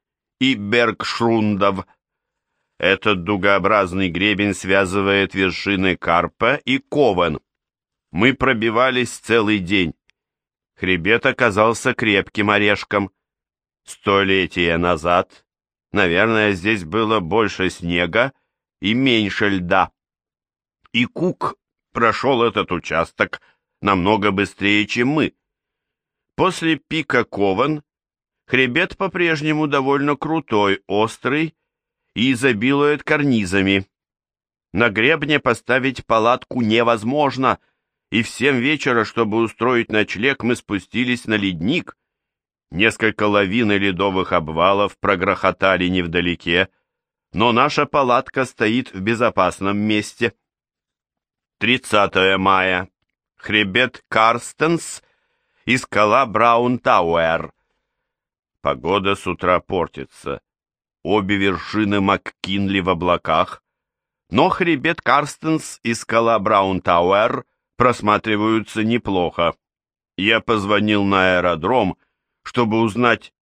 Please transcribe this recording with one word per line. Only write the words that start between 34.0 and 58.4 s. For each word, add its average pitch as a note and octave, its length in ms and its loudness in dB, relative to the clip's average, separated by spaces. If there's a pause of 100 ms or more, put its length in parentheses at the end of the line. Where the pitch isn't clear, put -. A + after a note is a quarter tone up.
На A2+ 180 2
гребне C#3+ 500 0
поставить B2 640 -2
палатку A#2+ 560 0
невозможно, A#2 960 0 (520)
и A2+ 120 0
в G#2 60 -8
семь C3+ 300 0
вечера, B2+ 460 0
чтобы A2 340 -2
устроить A#2 520 0
ночлег, G#2+ 520 -2
мы A#2 140 0
спустились A#2+ 720 -6
на A2 80 -2
ледник. F#2 600 -4 (760)
Несколько G#2+ 540 0
лавин G#2 480 2
и G2+ 60 2
ледовых F#2+ 540 -2
обвалов F2 680 0
прогрохотали F#2 920 0
невдалеке, F2 800 0 (640)
но A#2 200 2
наша C#3+ 320 0
палатка C3 600 0
стоит A#2+ 500 -2
в F#2+ 60 -10
безопасном G2 760 0
месте. G#2+ 580 -2 (1200)
Тридцатое G2+ 800 2
мая. F#2 500 0 (480)
Хребет G#2+ 720 -2
Карстенс A#2+ 960 -2 (600)
и A#2+ 120 0
скала A2 500 2
Браун-Тауэр. G#2 1300 0 (1080)